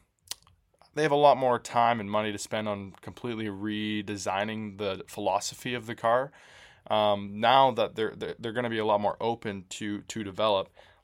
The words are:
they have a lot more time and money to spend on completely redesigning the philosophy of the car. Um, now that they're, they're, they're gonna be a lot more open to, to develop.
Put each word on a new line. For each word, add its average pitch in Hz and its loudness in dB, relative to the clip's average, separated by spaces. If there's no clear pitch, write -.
they 147 -2
have 151 2
a 143 6
lot 143 8
more 123 2
time 117 2
and 101 -8
money 107 0
to 101 -6
spend 107 -6
on 101 -6
completely 110 -8
redesigning 104 -4
the 95 -4
philosophy 104 -4
of 113 -8
the 117 -8
car. 127 2
Um, 104 2
now 131 6
that 104 -2
they're, 110 -2
they're, 85 -8
they're 113 -8
gonna 120 -2
be 113 -4
a 107 0
lot 104 2
more 98 0
open 104 -4
to, 104 -6
to - -10
develop. 98 0